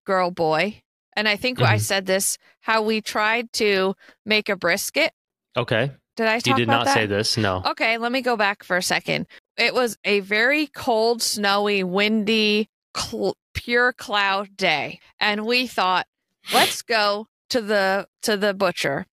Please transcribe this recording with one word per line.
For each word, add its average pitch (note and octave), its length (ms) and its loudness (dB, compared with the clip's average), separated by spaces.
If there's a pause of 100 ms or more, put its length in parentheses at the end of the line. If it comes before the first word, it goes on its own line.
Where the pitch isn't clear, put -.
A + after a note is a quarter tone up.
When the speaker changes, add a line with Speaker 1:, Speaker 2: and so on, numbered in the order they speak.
Speaker 1:
girl F#3 260 0
boy. E3+ 520 0 (320)
And G#3+ 140 -2
I G#3 80 0
think B3+ 240 -4
I G#3+ 140 4
Speaker 2:
Mm-hmm. G#3+ 40 2
Speaker 1:
said G3 280 -2
this, F#3+ 320 0 (220)
how A3 220 0
we A3 180 0
tried A3+ 540 -2
to G3 400 2 (300)
make G#3+ 240 0
a G3+ 80 -2
brisket. G3 560 0 (440)
Speaker 2:
Okay. B2 360 0 (240)
Speaker 1:
Did A3+ 100 -2
I A3 100 2
Speaker 2:
You A#3+ 60 -4
Speaker 1:
talk - 160 2
Speaker 2:
did B3 100 2
Speaker 1:
about A#3+ 180 2
Speaker 2:
not C#4 80 2
say A#3 120 2
Speaker 1:
that? G2+ 100 -2
Speaker 2:
this, A2 220 0
no. F#2+ 260 0
Speaker 1:
Okay, A#3+ 320 -2
let A#3 160 -4
me C4 80 -2
go A#3+ 160 0
back G#3 280 -2
for F#3 120 -2
a F#3 60 -2
second. E3 440 -2 (300)
It A#3 180 0
was G#3+ 300 0
a G3+ 160 2
very A#3 460 0
cold, A#3 560 0
snowy, G3+ 640 0
windy, G#3+ 840 2 (280)
cl-, G3+ 380 -4 (200)
pure A#3+ 400 0
cloud G3 640 -2
day. D#3 440 -2 (180)
And G#3 280 -2
we B3 200 0
thought, F#3 400 0 (460)
"Let's - 300 2
go G#3+ 460 0 (220)
to B3 120 0
the, G3 440 0 (160)
to G#3+ 140 0
the G3 160 0
butcher." F3 540 -2 (140)